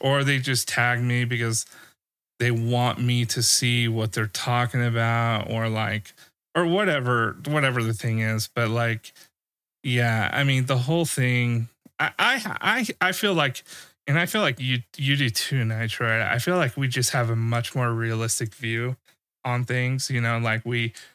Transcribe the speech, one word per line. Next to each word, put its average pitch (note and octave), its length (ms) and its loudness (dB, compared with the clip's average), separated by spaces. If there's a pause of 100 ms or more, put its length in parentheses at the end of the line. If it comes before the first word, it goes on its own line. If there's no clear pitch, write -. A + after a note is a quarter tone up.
Or C#3 240 2
they C#3 140 2
just B2+ 300 -2
tag A#2+ 320 0
me B2 240 0
because A#2 420 -2 (760)
they A#2+ 100 2
want A#2+ 500 0
me A#2+ 260 2
to A#2+ 160 -2
see A#2+ 460 2
what A2 240 0
they're A2 140 0
talking A#2+ 580 0
about, A#2 680 0
or, A2+ 180 -2
like, A2 440 -4 (420)
or E3+ 120 2
whatever, C#3 680 2 (100)
whatever C#3 360 2
the A2+ 120 0
thing A2 260 -2
is. A2 340 -2
But, A#2 160 0
like, A2+ 420 -2 (680)
yeah, A#2+ 500 0
I C#3 120 0
mean, C3 220 2
the C3 120 2
whole D#3 260 2
thing, B2 640 0 (300)
I, D3+ 200 -2
I, A3+ 420 0
I, G#3+ 480 0
I F#3+ 40 0
feel G3+ 220 0
like, C#3+ 280 0 (440)
and C#3+ 120 2
I F3 80 2
feel G#3+ 140 0
like C#3+ 200 0
you, B2+ 180 0 (180)
you C#3 200 0
do C3+ 140 2
too, B2+ 340 -2
Nitro, A2 440 -2
right? A2+ 240 2
I C3 60 0
feel F3 180 0
like D3+ 200 0
we C3+ 120 -2
just B2 220 0
have A#2+ 200 0
a A#2 60 0
much A#2 380 -2
more B2 180 0
realistic A2+ 640 -2
view A#2 420 -4 (480)
on B2 200 -2
things, B2+ 460 -2
you B2 100 -2
know, A#2 180 0
like, A2+ 260 -2
we, A#2 280 -2 (220)